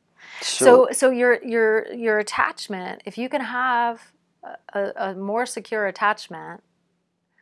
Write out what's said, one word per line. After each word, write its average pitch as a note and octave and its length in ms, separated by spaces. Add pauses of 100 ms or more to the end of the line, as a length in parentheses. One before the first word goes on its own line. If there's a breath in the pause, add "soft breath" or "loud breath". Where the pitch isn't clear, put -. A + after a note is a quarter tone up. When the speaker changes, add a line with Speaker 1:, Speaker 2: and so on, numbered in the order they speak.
(420 loud breath)
Speaker 1:
So, B3+ 460
Speaker 2:
So - 40
Speaker 1:
so - 180
your, B3 340
your, A3+ 500
your A3+ 260
attachment, G3 880
if G3 120
you B3 120
can D4 120
have A#3+ 600 (420)
a, - 360
a, G3 140 (160)
a F#3+ 60
more G3+ 320
secure G#3+ 400
attachment F#3 760 (800)